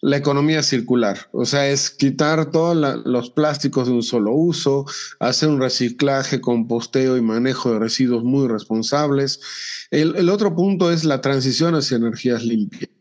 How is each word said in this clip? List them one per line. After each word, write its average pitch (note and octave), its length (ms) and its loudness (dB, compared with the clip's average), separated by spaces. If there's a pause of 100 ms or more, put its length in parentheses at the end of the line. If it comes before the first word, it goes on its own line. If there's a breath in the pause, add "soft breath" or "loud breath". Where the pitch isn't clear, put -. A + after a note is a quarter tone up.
la C#3 160 2
economía C#3+ 440 2
circular, A#2 680 0
o - 140 -4
sea, C#3 240 0
es C#3 200 -2
quitar D3 640 0
todos E3 240 2
la, C#3 220 0
los B2 340 -4
plásticos C#3+ 560 0
de B2+ 60 2
un A#2+ 100 0
solo A2+ 300 0
uso, C#3+ 520 0 (340 loud breath)
hacer B2+ 300 2
un D3 100 2
reciclaje, C3 800 0
composteo A#2+ 760 0
y B2 40 2
manejo A#2+ 500 0
de A2 80 0
residuos A#2 440 0
muy C3 240 2
responsables. C3+ 920 0 (500 loud breath)
El, D#3 280 2
el F3 120 4
otro G3+ 260 2
punto F3+ 360 2
es E3 120 0
la C#3 180 0
transición C#3 540 0
hacia C#3 220 0
energías A#2 460 -2
limpias. A2 460 -4 (120)